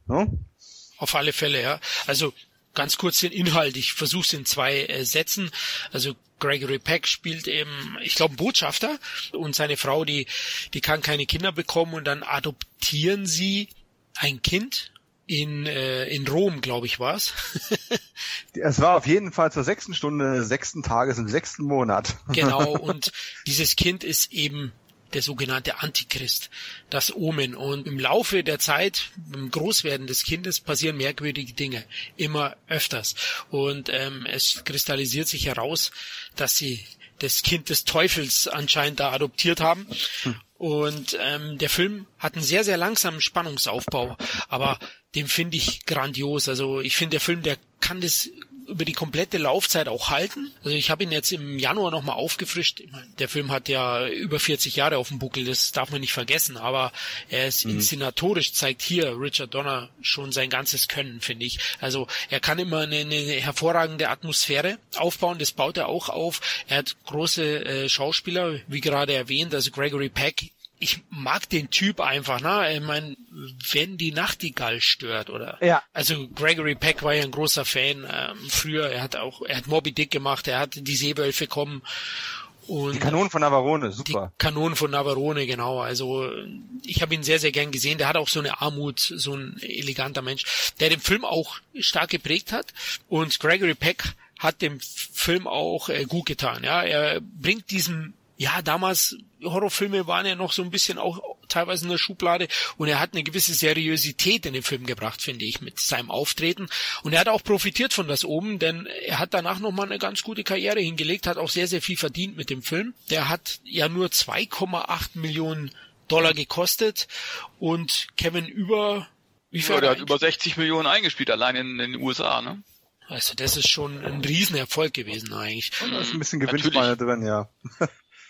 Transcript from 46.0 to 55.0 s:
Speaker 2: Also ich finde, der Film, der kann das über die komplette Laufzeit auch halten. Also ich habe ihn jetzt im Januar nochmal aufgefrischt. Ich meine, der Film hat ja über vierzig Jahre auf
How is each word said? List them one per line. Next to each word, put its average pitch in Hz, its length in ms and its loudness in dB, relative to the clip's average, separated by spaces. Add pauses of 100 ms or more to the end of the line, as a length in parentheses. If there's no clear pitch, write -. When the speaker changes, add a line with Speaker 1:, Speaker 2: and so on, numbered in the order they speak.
Speaker 2:
Also 135 320 0
ich - 160 0
finde, 160 160 2
der 156 80 2
Film, 170 220 0
der 151 140 0 (240)
kann 185 200 0
das - 280 0 (400)
über 165 160 -4
die 160 100 -2
komplette 165 440 -2
Laufzeit 156 480 2
auch 117 240 -2
halten. 202 400 -2 (140)
Also 143 120 -4
ich 147 140 2
habe 160 140 2
ihn 170 80 -2
jetzt 151 180 0
im 143 260 -6
Januar 160 360 2
nochmal 143 240 -2
aufgefrischt. - 640 -2
Ich - 100 -20
meine, 135 160 -16 (140)
der 131 80 0
Film 139 240 -2
hat 135 160 -2
ja 127 400 2
über 151 320 -2
vierzig - 340 0
Jahre 147 220 4
auf 127 100 0